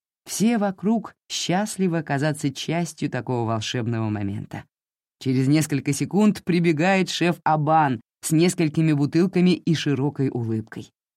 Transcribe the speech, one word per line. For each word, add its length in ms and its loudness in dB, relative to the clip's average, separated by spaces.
Все 320 0
вокруг 560 -2
счастливы 720 -2
оказаться 520 -2
частью 580 -4
такого 380 -4
волшебного 640 -4
момента. 560 -6
Через 280 0
несколько 460 0
секунд 500 0
прибегает 680 2
шеф 340 0
Абан 580 2
с 100 -4
несколькими 600 2
бутылками 600 2
и 220 2
широкой 560 -2
улыбкой. 600 -6